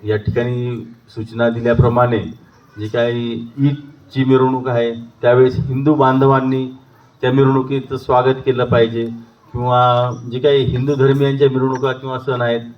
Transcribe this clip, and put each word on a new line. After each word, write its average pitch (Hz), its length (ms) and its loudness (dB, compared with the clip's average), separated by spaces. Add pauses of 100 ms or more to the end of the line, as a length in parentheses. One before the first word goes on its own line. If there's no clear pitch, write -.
या 107 140 -2
ठिकाणी 123 760 -4 (160)
सूचना 113 400 -4
दिल्याप्रमाणे 117 680 2 (600)
जी 107 80 -8
काही 117 720 -4
ईदची 139 640 -2
मिरवणूक 131 440 2
आहे, 117 240 0 (300)
त्यावेळेस 127 360 4
हिंदू 139 360 0
बांधवांनी 131 840 2 (440)
त्या 127 100 0
मिरवणुकीचं 135 680 0
स्वागत 127 380 2 (100)
केलं 123 200 0
पाहिजे 117 400 0 (480)
किंवा 123 580 2 (200)
जे 123 80 -8
काही 139 240 2
हिंदू 127 320 -2
धर्मियांच्या 139 540 2
मिरवणुका 131 420 -2
किंवा 131 280 -8
सण 127 220 -4
आहेत 117 200 -2 (160)